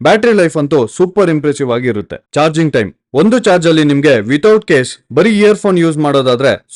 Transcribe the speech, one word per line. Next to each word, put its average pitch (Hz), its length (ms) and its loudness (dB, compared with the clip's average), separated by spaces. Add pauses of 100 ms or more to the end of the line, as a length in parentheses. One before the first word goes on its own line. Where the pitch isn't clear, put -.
ಬ್ಯಾಟರಿ 214 300 2
ಲೈಫ್ 170 240 0
ಅಂತೂ 143 300 0
ಸೂಪರ್ 180 440 -2
ಇಂಪ್ರೆಸಿವ್ 143 420 -2
ಆಗಿ 123 160 -4
ಇರುತ್ತೆ. - 460 -8
ಚಾರ್ಜಿಂಗ್ 156 380 0
ಟೈಮ್, 110 200 -2 (220)
ಒಂದು 214 240 2
ಚಾರ್ಜ್ 180 280 0
ಅಲ್ಲಿ 160 180 2
ನಿಮ್ಗೆ 143 340 2
without 151 420 0
case 135 280 0 (240)
ಬರೀ 202 260 2
ಇಯರ್‌ಫೋನ್ 202 400 2
ಯೂಸ್ 165 180 0
ಮಾಡೋದಾದ್ರೆ 135 680 0 (120)